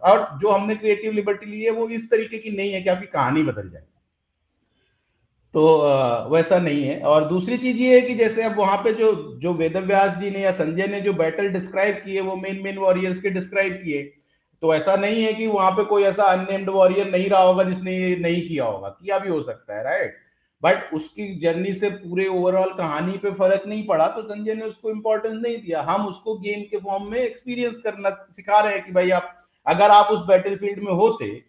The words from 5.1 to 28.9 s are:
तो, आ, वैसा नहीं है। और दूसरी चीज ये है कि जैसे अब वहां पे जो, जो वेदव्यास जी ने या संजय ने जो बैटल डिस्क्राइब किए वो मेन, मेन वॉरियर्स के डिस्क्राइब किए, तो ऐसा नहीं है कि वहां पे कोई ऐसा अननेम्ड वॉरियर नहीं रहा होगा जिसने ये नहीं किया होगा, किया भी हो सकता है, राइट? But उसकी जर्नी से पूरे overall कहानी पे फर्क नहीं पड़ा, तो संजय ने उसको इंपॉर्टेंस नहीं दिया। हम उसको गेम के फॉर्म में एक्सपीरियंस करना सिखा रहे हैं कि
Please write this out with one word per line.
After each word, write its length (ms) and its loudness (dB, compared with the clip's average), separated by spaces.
तो, 280 6
आ, 460 2
वैसा 320 4
नहीं 240 0
है। 180 -4
और 240 4
दूसरी 320 -2
चीज 200 -2
ये 180 6
है 120 8
कि 80 -4
जैसे 280 0
अब 140 -2
वहां 200 2
पे 160 0
जो, 200 2
जो 140 -2
वेदव्यास 640 0
जी 120 -6
ने 100 -6
या 120 0
संजय 360 -2
ने 140 -4
जो 120 0
बैटल 360 0
डिस्क्राइब 460 -2
किए 260 -6
वो 140 -4
मेन, 280 -8
मेन 140 -8
वॉरियर्स 440 0
के 80 -2
डिस्क्राइब 440 -2
किए, 300 -6
तो 140 2
ऐसा 200 2
नहीं 280 0
है 100 0
कि 140 -4
वहां 240 2
पे 120 0
कोई 200 2
ऐसा 200 2
अननेम्ड 460 0
वॉरियर 420 4
नहीं 180 0
रहा 120 6
होगा 220 6
जिसने 340 -4
ये 180 0
नहीं 320 -2
किया 180 -4
होगा, 240 -6
किया 300 -4
भी 100 -6
हो 120 -2
सकता 360 -12
है, 60 -8
राइट? 320 -4
But 300 0
उसकी 340 -10
जर्नी 340 -2
से 160 -2
पूरे 360 -4
overall 520 0
कहानी 400 -4
पे 140 -4
फर्क 360 0
नहीं 200 -8
पड़ा, 200 2
तो 140 -6
संजय 340 -8
ने 100 -10
उसको 240 -8
इंपॉर्टेंस 440 -2
नहीं 240 -6
दिया। 240 -6
हम 260 -2
उसको 320 -8
गेम 220 -8
के 160 -8
फॉर्म 340 -8
में 80 -4
एक्सपीरियंस 580 -6
करना 320 -6
सिखा 500 -2
रहे 140 2
हैं 120 -6
कि 60 -16